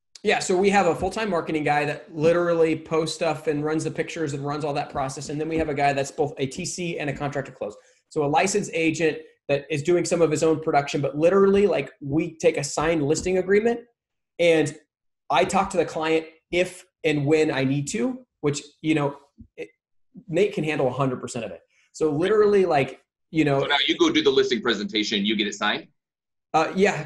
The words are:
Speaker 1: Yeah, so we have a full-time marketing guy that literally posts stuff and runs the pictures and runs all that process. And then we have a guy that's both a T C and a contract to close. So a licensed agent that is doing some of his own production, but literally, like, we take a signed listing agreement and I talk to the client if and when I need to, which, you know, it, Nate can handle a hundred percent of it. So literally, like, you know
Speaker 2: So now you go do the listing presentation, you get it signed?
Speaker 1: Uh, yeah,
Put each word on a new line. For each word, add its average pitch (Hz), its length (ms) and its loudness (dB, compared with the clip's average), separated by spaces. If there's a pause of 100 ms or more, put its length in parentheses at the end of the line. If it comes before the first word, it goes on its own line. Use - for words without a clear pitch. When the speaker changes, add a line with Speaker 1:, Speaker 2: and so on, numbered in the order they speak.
(240)
Speaker 1:
Yeah, 196 160 0
so 180 180 0
we 196 140 4
have 196 160 4
a 160 80 2
full-time 185 340 -4
marketing 160 340 -2
guy 147 220 0
that 143 140 -4 (140)
literally 165 600 2
posts 160 400 -4
stuff 156 300 -4
and 147 180 -2
runs 156 200 -2
the 156 80 -4
pictures 156 420 -6
and 139 100 -8
runs 143 220 -6
all 143 80 -4
that 143 160 -6
process. 139 400 -6
And 147 100 -6
then 156 80 -4
we 160 120 -2
have 156 100 -2
a 147 60 -4
guy 143 180 2
that's 135 160 -2
both 143 300 -2
a 139 80 -2
T 175 180 -8
C 170 320 -6
and 156 100 -6
a 139 60 -4
contract 139 360 -6
to 139 40 -18
close. 104 220 -8 (340)
So 151 160 -2
a 143 40 0 (100)
licensed 196 340 0
agent 160 460 0 (280)
that 143 220 -2
is 147 140 -4
doing 175 220 2
some 170 180 0
of 156 80 4
his 151 100 -2
own 160 180 2
production, 151 420 0
but 143 140 -4
literally, 196 520 6
like, 147 240 -2 (100)
we 151 360 -2
take 160 200 2
a 139 60 -2
signed 151 400 0
listing 165 340 0
agreement 214 420 2 (600)
and 160 360 4 (540)
I 160 160 4
talk 190 240 0
to 185 80 -4
the 160 80 2
client 160 400 0 (260)
if 180 320 0 (200)
and 151 280 0
when 156 200 4
I 135 120 -2
need 143 260 0
to, 247 360 -4 (160)
which, 143 220 -2 (180)
you 160 140 0
know, 143 220 0 (380)
it, - 140 -14 (580)
Nate 196 240 0
can 156 120 -4
handle 151 240 0
a 123 40 0 (100)
hundred 127 200 -2
percent 120 240 -8
of 95 60 -10
it. 82 100 -16 (320)
So 156 180 0
literally, 202 540 4
like, 143 360 0 (280)
you 156 160 2
know 139 160 2
Speaker 2:
So 139 60 -2
now 143 100 2 (100)
you 170 120 0
go 165 100 4
do 151 140 2
the 143 80 6
listing 131 320 2
presentation, 104 600 -2
you 107 120 0
get 104 120 -2
it 98 60 -6
signed? 107 340 -4 (640)
Speaker 1:
Uh, 156 220 0
yeah, 180 300 0